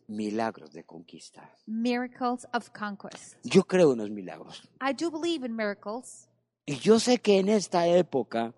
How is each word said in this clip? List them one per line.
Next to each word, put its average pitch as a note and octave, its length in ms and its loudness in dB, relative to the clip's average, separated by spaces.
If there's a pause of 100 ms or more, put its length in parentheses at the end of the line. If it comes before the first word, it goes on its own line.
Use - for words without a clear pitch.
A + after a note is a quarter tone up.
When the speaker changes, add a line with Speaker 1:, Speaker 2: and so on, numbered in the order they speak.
Speaker 1:
milagros A2 640 -6
de D#2+ 100 -18
conquista. - 640 -20 (160)
Speaker 2:
miracles B3 880 -4
of - 180 -4
conquest. - 720 -14
Speaker 1:
Yo F3+ 200 4
creo F3 300 4
en A#2 60 -2
los G#2 100 -6
milagros. F2+ 520 -12 (200)
Speaker 2:
I C4+ 120 -2
do D#4 180 -6
believe D#4+ 340 -6
in A3+ 100 -8
miracles. G#3 720 -8 (400)
Speaker 1:
Y C#3+ 100 -6
yo G#3+ 220 6
sé B3 200 4
que G3+ 180 4
en F#3+ 120 2
esta F#3 380 2
época A#2+ 720 2